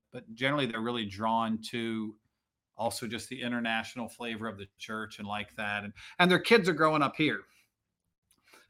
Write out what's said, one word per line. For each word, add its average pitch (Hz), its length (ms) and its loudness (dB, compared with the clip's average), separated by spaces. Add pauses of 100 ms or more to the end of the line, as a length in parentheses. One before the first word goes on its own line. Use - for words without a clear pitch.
(120)
but 123 240 -14
generally, 135 300 0
they're 113 160 -2
really 117 240 -2
drawn 113 580 0
to 113 540 -4 (600)
also 113 300 -4
just 110 220 -8
the 127 120 -10
international 117 680 -2
flavor 113 380 -8
of 101 100 -8
the 101 100 -12 (100)
church 110 420 -10
and 104 80 -8
like 104 280 -6
that. 104 300 -4
And, 104 80 -10 (260)
and 180 120 8
their 175 80 6
kids 190 300 6
are 175 40 4
growing 156 300 4
up 131 140 2
here. 120 280 0 (1200)